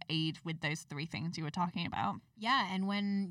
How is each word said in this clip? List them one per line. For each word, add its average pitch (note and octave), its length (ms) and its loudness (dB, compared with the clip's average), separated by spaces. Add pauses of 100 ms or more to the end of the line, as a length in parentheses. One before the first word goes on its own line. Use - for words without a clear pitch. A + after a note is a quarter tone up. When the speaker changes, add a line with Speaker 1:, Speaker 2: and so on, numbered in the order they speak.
Speaker 1:
aid D#3+ 360 2
with E3 160 -4
those D#3 220 0
three D3 240 -4
things E3 300 -4
you D#3+ 80 -2
were D3 60 -2
talking F3 360 0
about. - 300 0 (220)
Speaker 2:
Yeah, A3+ 340 4
and F#3+ 160 2
when G3+ 420 2